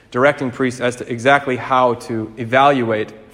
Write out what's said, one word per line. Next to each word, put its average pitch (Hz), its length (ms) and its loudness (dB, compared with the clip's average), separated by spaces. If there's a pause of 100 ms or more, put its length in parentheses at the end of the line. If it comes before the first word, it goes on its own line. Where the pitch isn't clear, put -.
(100)
directing 135 400 0
priests 123 300 -4
as 123 160 -2
to - 160 -8
exactly 131 440 2
how 127 380 2
to 110 420 -8
evaluate 120 760 2 (220)